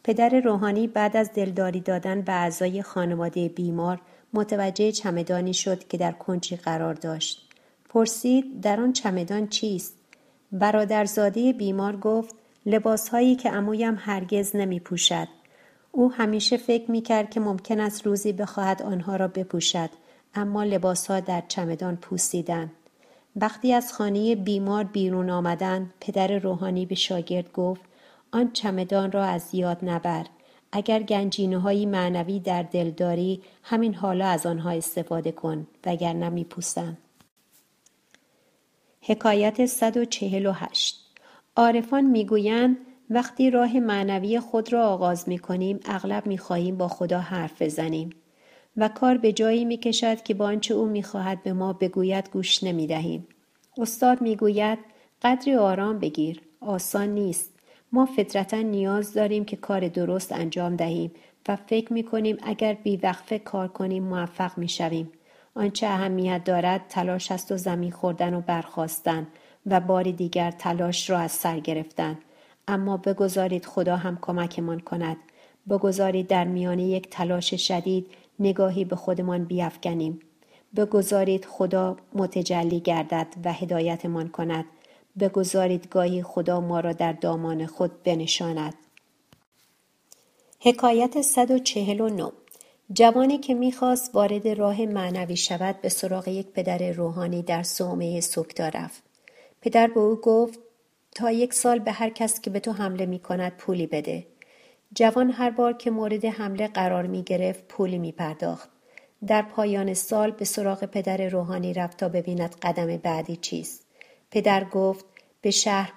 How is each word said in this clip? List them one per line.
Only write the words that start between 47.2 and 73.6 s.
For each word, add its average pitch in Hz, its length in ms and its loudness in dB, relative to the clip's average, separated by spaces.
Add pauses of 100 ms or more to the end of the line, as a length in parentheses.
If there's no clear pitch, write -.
بزنیم 160 480 -2 (680)
و 214 100 4
کار 254 300 4
به 226 140 4
جایی 226 340 2
می‌کشد 226 580 0
که 220 100 -2
با 202 120 0
آنچه 214 280 -2
او 220 120 2
می‌خواهد 196 580 -4
به 190 100 -2
ما 190 200 0
بگوید 190 560 0
گوش - 340 -2
نمی‌دهیم.» 165 640 -2 (500)
استاد 247 440 2
می‌گوید: 214 580 2 (420)
«قدری 262 340 4
آرام 202 440 2
بگیر، 160 420 -2 (200)
آسان 202 480 -2
نیست. 202 440 -2 (380)
ما 254 140 6
فطرتاً 202 560 0
نیاز 202 520 0
داریم 208 320 0
که 202 100 -8
کار 185 320 -2
درست 175 440 -2
انجام 175 440 -2
دهیم 170 360 -2 (360)
و 202 80 -2
فکر 226 380 -2
می‌کنیم 220 500 0
اگر 214 300 0
بیوقفه 202 640 -2
کار 190 280 -4
کنیم 185 360 -4
موفق 180 540 -4
می‌شویم. 165 540 -4 (440)
آنچه 208 320 -2
اهمیت 185 560 0
دارد 180 460 2
تلاش 180 420 -2
است 185 200 -6
و 190 60 0
زمین 175 340 -2
خوردن 175 420 -2
و 175 80 -2
برخاستن 165 880 -2 (380)
و 190 140 4
بار 185 240 2
دیگر 175 480 -2
تلاش 175 580 -2
را 180 100 2
از 165 120 -2
سر 165 280 -2
گرفتن. 156 580 -4 (500)
اما 196 300 0
بگذارید 185 680 0